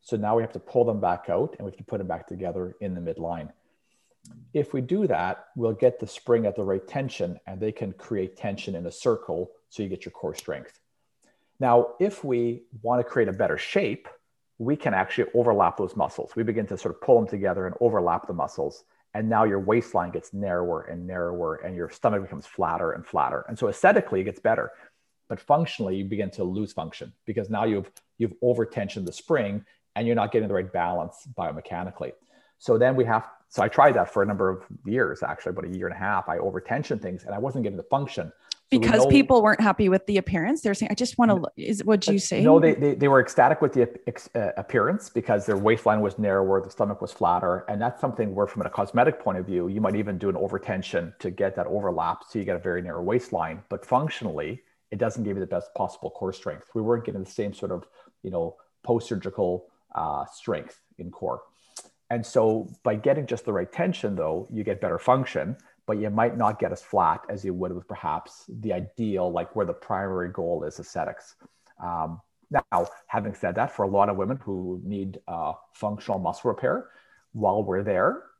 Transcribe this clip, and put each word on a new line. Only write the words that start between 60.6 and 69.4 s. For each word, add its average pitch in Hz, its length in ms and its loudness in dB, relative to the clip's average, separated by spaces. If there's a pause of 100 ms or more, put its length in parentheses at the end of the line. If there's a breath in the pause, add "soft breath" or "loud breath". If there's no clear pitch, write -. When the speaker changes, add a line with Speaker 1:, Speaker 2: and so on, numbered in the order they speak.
Speaker 1:
in 87 140 -12
core. - 320 -6 (680 loud breath)
And 117 160 -2
so 110 460 2 (120)
by 110 140 0
getting 139 300 2
just 117 180 -6
the 110 80 -4
right 95 180 -2
tension, 107 460 -2
though, 82 340 -2
you 107 140 -6
get 95 160 -4
better 85 180 -2
function, 123 580 0 (300 soft breath)
but 107 120 -2
you 107 100 -2
might 110 300 2
not 107 200 0
get 90 140 -2
as 90 80 -8
flat 85 480 2
as 101 160 -8
you 95 80 -4
would 90 200 -4
with 90 160 -10
perhaps - 600 -8
the 110 240 -6
ideal, 92 580 -2
like 85 240 -6